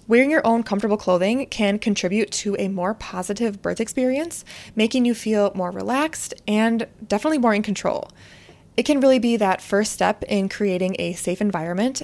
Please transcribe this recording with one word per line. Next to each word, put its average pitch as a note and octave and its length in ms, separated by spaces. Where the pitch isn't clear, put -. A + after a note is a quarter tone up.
Wearing B3+ 220
your D#4 160
own A3+ 160
comfortable G#3 340
clothing G3+ 540
can G#3 280
contribute G3+ 520
to G3+ 280
a G3 100
more F#3+ 260
positive G3+ 640
birth F3 180
experience, C4 640
making A3+ 300
you A#3+ 100
feel G#3 400
more F3+ 160
relaxed A#3+ 600
and A3 380
definitely D4+ 300
more A#3 160
in G#3 100
control. - 460
It B3 100
can C#4+ 140
really C4 180
be A#3 180
that G3 240
first G#3 320
step F#3 320
in G3 240
creating F#3 500
a E3+ 140
safe F3+ 300
environment F#3+ 600